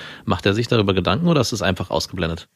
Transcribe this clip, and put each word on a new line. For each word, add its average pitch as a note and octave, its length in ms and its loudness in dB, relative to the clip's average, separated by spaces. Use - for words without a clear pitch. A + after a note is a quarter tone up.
Macht - 220 -2
er G2+ 80 4
sich A#2+ 140 -2
darüber G2+ 260 2
Gedanken F#2+ 340 0
oder D3+ 140 4
ist - 100 -2
es G#2 80 -4
einfach F#2 300 -2
ausgeblendet? - 640 -4